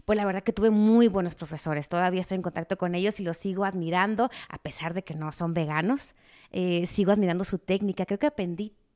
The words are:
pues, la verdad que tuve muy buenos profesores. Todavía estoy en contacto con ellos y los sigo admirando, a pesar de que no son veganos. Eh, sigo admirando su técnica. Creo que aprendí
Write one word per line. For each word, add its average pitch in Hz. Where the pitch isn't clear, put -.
pues, 214
la 208
verdad 196
que 226
tuve 220
muy 220
buenos 180
profesores. 151
Todavía 180
estoy 190
en 185
contacto 170
con 175
ellos 196
y 196
los 165
sigo 196
admirando, 190
a -
pesar 165
de 190
que 156
no 156
son 170
veganos. 165
Eh, 180
sigo 196
admirando 190
su 190
técnica. 190
Creo 202
que 294
aprendí 196